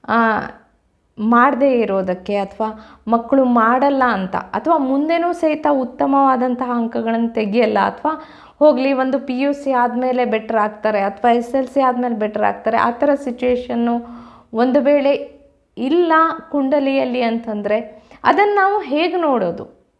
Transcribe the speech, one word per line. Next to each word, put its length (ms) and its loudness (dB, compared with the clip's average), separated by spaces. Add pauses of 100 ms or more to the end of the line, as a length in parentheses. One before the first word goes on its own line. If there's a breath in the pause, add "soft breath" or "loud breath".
ಆ, 80 -2 (1040)
ಮಾಡದೇ 600 4
ಇರೋದಕ್ಕೆ, 560 -2
ಅಥವಾ 720 -6
ಮಕ್ಕಳು 380 2
ಮಾಡಲ್ಲ 580 2
ಅಂತ, 320 -2
ಅಥವಾ 420 -2
ಮುಂದೆನೂ 560 0
ಸಹಿತ 380 -2
ಉತ್ತಮವಾದಂತಹ 1000 0
ಅಂಕಗಳನ್ನು 560 -2
ತೆಗಿಯಲ್ಲ, 500 0
ಅಥವಾ 320 -2 (480 loud breath)
ಹೋಗಲಿ 340 4
ಒಂದು 260 0
ಪಿ 200 -6
ಯು 140 0
ಸಿ 180 -4
ಆದಮೇಲೆ 540 0
ಬೆಟರ್ 320 -2
ಆಗ್ತಾರೆ, 440 0
ಅಥವಾ 300 0
ಎಸ್ 240 0
ಎಲ್ 120 0
ಸಿ 140 0
ಆದಮೇಲೆ 340 0
ಬೆಟರ್ 280 -2
ಆಗ್ತಾರೆ, 340 -2
ಆ 140 2
ಥರ 240 0
ಸಿಚುವೇಶನ್ನು 880 -2 (520 loud breath)
ಒಂದು 280 2
ವೇಳೆ 320 2 (640)
ಇಲ್ಲ 360 2 (380)
ಕುಂಡಲಿಯಲ್ಲಿ 680 0
ಅಂತಂದರೆ 840 -4 (200 loud breath)
ಅದನ್ನು 320 2
ನಾವು 240 2
ಹೇಗೆ 380 -2
ನೋಡೋದು? 680 -4 (120)